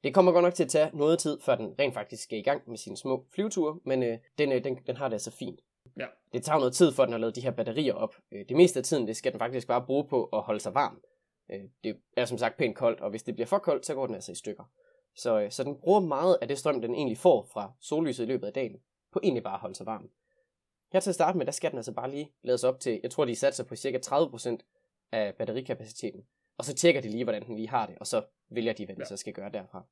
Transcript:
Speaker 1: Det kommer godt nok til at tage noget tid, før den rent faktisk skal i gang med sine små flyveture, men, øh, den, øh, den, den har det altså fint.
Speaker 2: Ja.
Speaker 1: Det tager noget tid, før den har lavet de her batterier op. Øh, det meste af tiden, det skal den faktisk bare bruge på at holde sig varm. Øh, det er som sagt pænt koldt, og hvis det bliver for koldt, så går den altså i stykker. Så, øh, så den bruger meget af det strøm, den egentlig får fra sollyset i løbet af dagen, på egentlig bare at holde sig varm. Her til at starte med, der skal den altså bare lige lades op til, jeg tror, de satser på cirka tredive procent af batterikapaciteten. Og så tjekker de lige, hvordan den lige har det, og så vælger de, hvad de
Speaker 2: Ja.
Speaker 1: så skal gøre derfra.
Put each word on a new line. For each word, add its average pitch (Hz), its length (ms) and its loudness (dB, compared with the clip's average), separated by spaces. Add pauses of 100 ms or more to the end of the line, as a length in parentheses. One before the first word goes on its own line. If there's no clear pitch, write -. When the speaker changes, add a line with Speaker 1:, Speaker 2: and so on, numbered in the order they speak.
Speaker 1:
Det 139 100 -2
kommer 185 180 8
godt 175 120 6
nok 175 100 4
til 175 100 2
at 127 60 0
tage 156 240 4
noget 160 260 4
tid, 147 220 -2
før 127 140 4
den 104 240 -8
rent 135 140 2
faktisk 110 300 -8
skal 110 160 -6
i - 20 -8
gang 139 280 -2
med 113 80 -10
sine 101 200 -12
små 131 280 -4 (100)
flyveture, 180 500 0
men, 131 180 0
øh, 117 140 -2 (200)
den, 143 140 2
øh, 123 120 2
den, 131 240 -4
den 120 100 -4
har 135 100 -4
det 113 80 -2
altså 104 160 -8
fint. - 280 -10 (400)
Speaker 2:
Ja. 131 60 -6 (280)
Speaker 1:
Det 120 100 -2
tager 156 160 4
noget 175 140 2
tid, 165 180 8
før 135 120 4
den 120 80 2
har 113 80 -2
lavet 113 160 -2
de 123 60 -8
her 107 100 -2
batterier 123 420 -2
op. - 220 -4 (160)
Øh, 101 180 -12
det 127 80 2
meste 170 220 8
af 127 40 -4
tiden, 127 240 2
det 110 100 -4
skal - 140 -2
den 110 80 -10
faktisk 120 280 -4
bare 123 180 0
bruge 139 220 0
på 127 180 0
at 107 160 -2
holde 107 180 -2
sig 98 140 -6
varm. - 280 0 (500)
Øh, 196 80 -8 (240)
det - 140 -6 (200)
er 123 80 0
som 120 120 -6
sagt 113 200 -2
pænt 113 180 0
koldt, 117 260 0
og 104 80 -2
hvis 107 140 -8
det 117 120 -6
bliver - 120 -4
for - 100 2
koldt, 165 280 0
så 151 100 -4
går 135 100 -2
den 113 100 -6
altså 95 160 -12
i 87 40 -12
stykker. - 280 -10 (520)
Så, 110 240 2
øh, 104 120 -2
så 139 120 -4
den 139 180 -6
bruger 202 180 6
meget 160 420 4
af 113 60 -4
det 139 100 -2
strøm, 147 240 0
den 120 140 -2
egentlig 127 220 -2
får 139 360 6
fra 101 180 -6 (100)
sollyset 147 420 -2
i 110 40 -2
løbet 123 200 -2
af 104 60 -8
dagen, 120 220 -4 (380)
på - 100 0
egentlig 131 200 2
bare 98 100 -6
at 95 60 -6
holde 95 160 -10
sig 92 100 -12
varm. 110 240 -10 (840)
Her 185 60 6
til 196 120 0
at 170 40 0
starte 180 220 2
med, 147 80 0
der - 60 -2
skal - 200 -2
den 135 80 -6
altså 113 140 -8
bare 123 180 -6
lige 147 200 -8 (120)
lades 123 200 2
op 131 160 2
til, 113 240 -2
jeg - 80 -6
tror, 147 140 2
de 120 100 0
satser 135 280 0
på 120 120 -10
cirka 131 220 -4
tredive 139 320 2
procent 120 360 -6 (460)
af 107 240 -2
batterikapaciteten. 110 880 -6 (320)
Og - 80 -8
så 143 100 -6
tjekker 151 260 6
de 117 80 -6
lige, 113 140 -4
hvordan 107 220 -4
den 117 100 -8
lige 107 140 -6
har 110 160 0
det, - 140 -14
og - 80 -10
så 110 160 0 (260)
vælger 113 240 -2
de, 104 120 -6
hvad 95 100 -14
de - 60 -12
Speaker 2:
Ja. - 40 -8
Speaker 1:
så 98 120 -12
skal 101 160 -10
gøre 98 180 -10
derfra. 95 400 -12